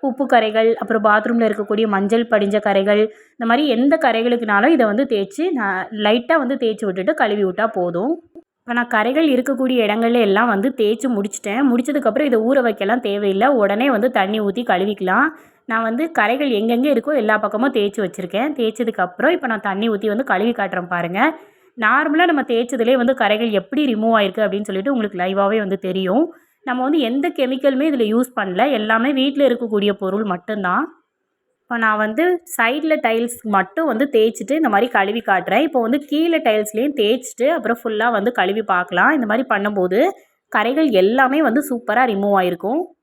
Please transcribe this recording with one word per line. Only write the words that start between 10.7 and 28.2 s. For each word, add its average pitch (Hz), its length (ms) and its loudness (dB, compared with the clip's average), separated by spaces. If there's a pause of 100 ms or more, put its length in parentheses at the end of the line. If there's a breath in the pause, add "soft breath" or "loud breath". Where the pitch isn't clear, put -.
தேய்ச்சி 220 380 0
முடிச்சிட்டேன். 208 440 -4 (100)
முடிச்சதுக்கப்புறம் 269 580 0
இதை 233 180 2
ஊற 269 220 2
வைக்கலாம் 226 400 -2
தேவையில்லை, 202 400 0 (120)
உடனே 202 360 2
வந்து 240 200 2
தண்ணி 202 300 0
ஊத்தி 202 240 -2
கழுவிக்கலாம். 196 580 0 (420 loud breath)
நான் 226 180 -2
வந்து 240 140 -2 (140)
கரைகள் 247 400 0
எங்கெங்கே 240 360 0
இருக்கோ 247 280 0
எல்லா 214 220 2
பக்கமும் 220 340 -2
தேய்ச்சி 202 260 0
வச்சிருக்கேன். 196 540 -4
தேய்ச்சதுக்கப்புறம் 220 800 -2
இப்ப 320 180 -6
நான் 214 160 -6
தண்ணி 196 240 -2
ஊத்தி 208 200 -4
வந்து 240 180 -2
கழுவி 208 280 2
காட்டுறேன் 180 360 -4
பாருங்க. 170 260 -2 (640 loud breath)
நார்மலா 294 440 4
நம்ம 285 220 2
தேய்ச்சதுலேயே 240 500 0
வந்து 247 120 2 (100)
கரைகள் 214 280 0 (100)
எப்படி 269 200 -4 (120)
ரிமூவ் 220 260 0
ஆயிருக்கு 208 260 0
அப்படின்னு 202 240 -4
சொல்லிட்டு 196 240 -2
உங்களுக்கு 202 300 -4
லைவாவே 196 400 0
வந்து 196 140 -4 (100)
தெரியும். 190 360 0 (460 loud breath)
நம்ம 247 180 -4
வந்து 302 220 0
எந்த 277 180 -2 (120)
கெமிக்கலுமே 269 520 0
இதுல 233 220 0
யூஸ் 247 260 0